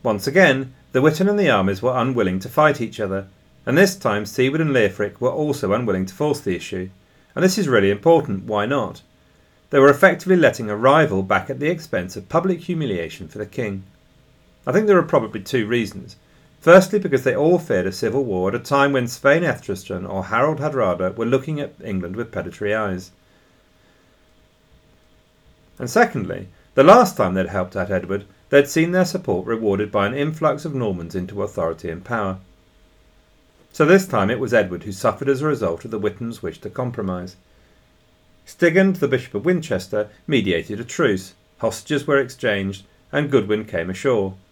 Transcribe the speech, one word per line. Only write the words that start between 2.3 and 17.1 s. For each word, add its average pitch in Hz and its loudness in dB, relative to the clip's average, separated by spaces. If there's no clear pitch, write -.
to 120 -10
fight 147 2
each - -8
other, 95 -6
and 127 0
this 190 4
time 104 -2
Siward 135 -2
and 156 0
Leofric 104 0
were 123 0
also 143 -2
unwilling 101 0
to - -16
force 151 -2
the 95 -4
issue. 92 -8
And - -4
this 185 2
is 180 -2
really 101 4
important, 104 2
why 104 -2
not? 123 -4
They 147 4
were 139 10
effectively 185 4
letting 123 2
a 104 -4
rival 123 2
back 95 -2
at 131 -6
the 151 -2
expense 95 -6
of - -14
public 175 -2
humiliation 98 -6
for - -16
the 107 -8
king. 101 -8
I - -2
think 214 2
there 190 6
are 165 2
probably 113 -2
two 110 -4
reasons. 110 -4
Firstly, 185 6
because 143 0